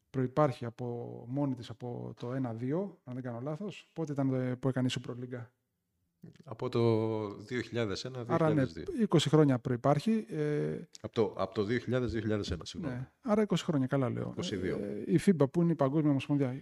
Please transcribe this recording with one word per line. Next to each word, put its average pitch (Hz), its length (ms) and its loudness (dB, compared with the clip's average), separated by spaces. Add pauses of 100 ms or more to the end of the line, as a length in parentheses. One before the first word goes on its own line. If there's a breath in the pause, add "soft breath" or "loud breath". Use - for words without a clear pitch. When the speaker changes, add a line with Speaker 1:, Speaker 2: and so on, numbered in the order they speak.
(100)
Speaker 1:
προϋπάρχει 127 540 0
από 120 640 -8
μόνη 135 260 0
της 120 160 -10
από 123 460 -10
το 123 160 -8
ένα 131 220 -4
δύο, 156 500 -4
αν 123 100 -12
δεν 127 80 -8
κάνω 120 180 -8
λάθος. 156 520 -10
Πότε 156 200 -4
ήταν, 135 220 2
ε, 127 220 0
που 131 120 0
έκανε 127 180 2
η 123 40 2
Σούπρολίγκα; 123 600 -8 (920)
Speaker 2:
Από 123 240 -4
το 110 640 2
δύο 113 260 -6
χιλιάδες 107 440 -2
ένα, 127 240 -10
Speaker 1:
Άρα, 165 200 4
ναι, 156 60 4
Speaker 2:
δύο 135 120 4
χιλιάδες 82 60 -4 (220)
δύο. 247 80 0
Speaker 1:
είκοσι 160 260 4
χρόνια 143 300 6
προϋπάρχει, 147 720 2
ε, 151 500 -2 (220)
Speaker 2:
Από - 140 -10
το, 104 220 2
από 95 180 -2
το 107 100 2
δύο 117 140 0
χιλιάδες, 120 340 -2
δύο 113 80 -2
χιλιάδες 104 300 0
ένα, 82 140 -6
συγγνώμη. 127 320 -8
Speaker 1:
Ναι, 127 140 -10 (120)
άρα 214 200 2
είκοσι 196 220 0
χρόνια, 139 220 2
καλά 131 240 0
λέω. 117 200 -4
Speaker 2:
Είκοσι 120 260 -4
δύο. 90 220 -2
Speaker 1:
Ε, 208 280 -6
η 180 200 4
fiba 143 260 6
που 170 100 2
είναι 170 100 4
η 147 40 -2
Παγκόσμια 147 340 4
Ομοσπονδία 135 520 0